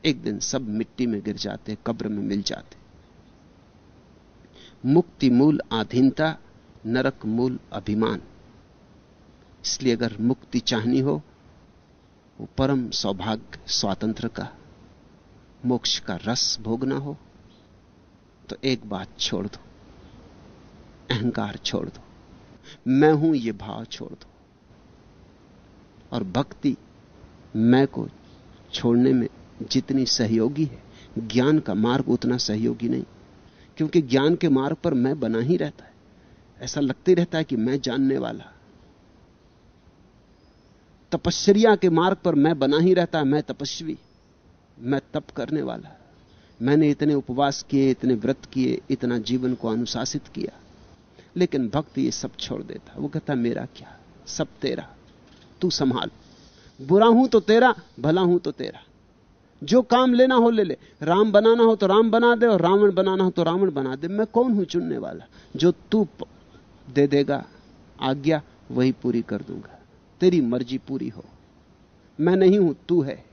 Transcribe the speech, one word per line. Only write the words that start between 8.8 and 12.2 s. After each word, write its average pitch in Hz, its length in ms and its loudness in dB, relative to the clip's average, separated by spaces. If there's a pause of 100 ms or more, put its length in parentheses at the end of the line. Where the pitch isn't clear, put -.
इसलिए 120 320 -2
अगर 110 240 -4
मुक्ति 123 400 -2
चाहनी 120 400 -2
हो, 147 220 -4 (1160)